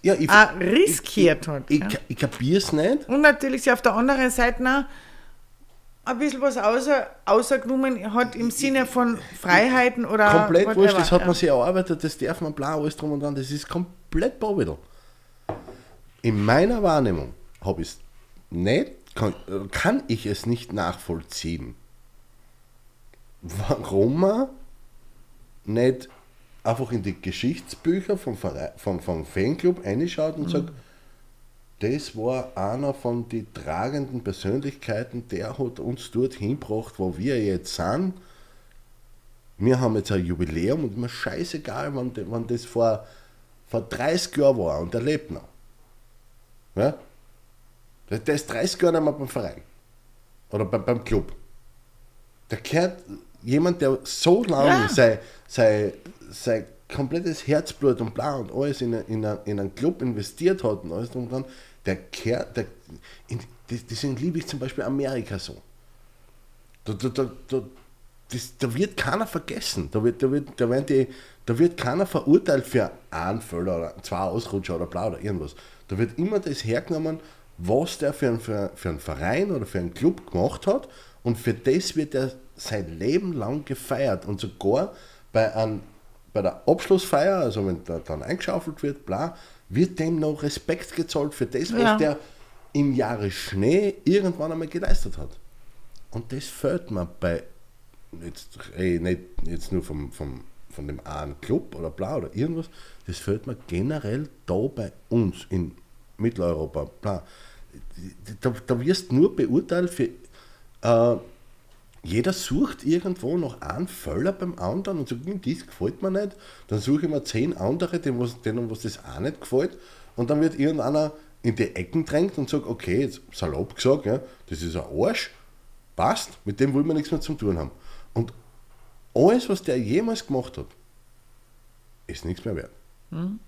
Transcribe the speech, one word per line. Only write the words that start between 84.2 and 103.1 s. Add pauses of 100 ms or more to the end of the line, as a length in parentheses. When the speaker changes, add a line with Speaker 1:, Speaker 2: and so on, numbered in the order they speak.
Speaker 1:
Und
sogar (380)
bei
einem, (500)
bei
der
Abschlussfeier,
also
wenn
da
dann
eingeschaufelt
wird,
bla, (320)
wird
dem
noch
Respekt
gezollt
für
das,
was
Speaker 2:
Ja.
Speaker 1:
der (560)
im
Jahre
Schnee
irgendwann
einmal
geleistet
hat. (800)
Und
das
fehlt
mir (120)
bei, (800)
jetzt, (180)
ey,
nicht (240)
jetzt
nur
vom,
vom, (260)
von
dem
einen
Club
oder
bla
oder
irgendwas, (380)
das